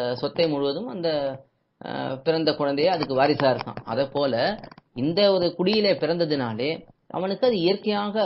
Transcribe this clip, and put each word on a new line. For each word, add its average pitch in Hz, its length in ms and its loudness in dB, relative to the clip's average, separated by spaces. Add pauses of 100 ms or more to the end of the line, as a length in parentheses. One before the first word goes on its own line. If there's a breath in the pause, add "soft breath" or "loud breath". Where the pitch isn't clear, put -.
(160)
சொத்தை 139 300 0
முழுவதும் 147 420 -2
அந்த, 180 200 -4 (720)
அஹ், 131 380 -6
பிறந்த 160 360 0
குழந்தையே 143 340 0
அதுக்கு 156 260 -2
வாரிசா 143 360 4
இருக்கான். 117 340 -4
அதை 117 220 -2
போல 139 280 -2 (640)
இந்த 160 240 0 (120)
ஒரு 180 200 2
குடியிலே 202 420 2
பிறந்ததினாலே 147 760 0 (400)
அவனுக்கு 190 360 -2
அது 240 100 2
இயற்கையாக 202 680 0